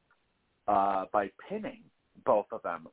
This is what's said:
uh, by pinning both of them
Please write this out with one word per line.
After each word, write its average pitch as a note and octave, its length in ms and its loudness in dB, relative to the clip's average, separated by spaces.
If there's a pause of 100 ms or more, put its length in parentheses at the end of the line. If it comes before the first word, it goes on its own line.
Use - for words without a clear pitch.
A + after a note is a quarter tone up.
(680)
uh, G2 440 2
by G2+ 200 2 (180)
pinning F#3+ 320 -10 (440)
both G#2+ 260 4
of A2 100 -10
them E2 320 -8